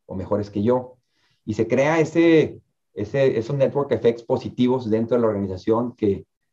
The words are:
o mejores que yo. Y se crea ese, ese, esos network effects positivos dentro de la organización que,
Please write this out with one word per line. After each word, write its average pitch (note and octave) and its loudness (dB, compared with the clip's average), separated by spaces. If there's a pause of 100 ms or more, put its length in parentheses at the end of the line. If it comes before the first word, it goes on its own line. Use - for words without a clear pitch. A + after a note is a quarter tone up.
o - -12
mejores G2+ -4
que G2+ -4
yo. B2 0 (480)
Y G#2+ -6
se A2 0
crea C#3+ 2
ese, D#3+ 2 (340)
ese, C3 0
esos C#3+ -4
network C#3 0
effects A#2 0
positivos B2 -2
dentro A2+ 0
de A#2+ 2
la A2+ 2
organización G#2+ -2
que, G2 0 (260)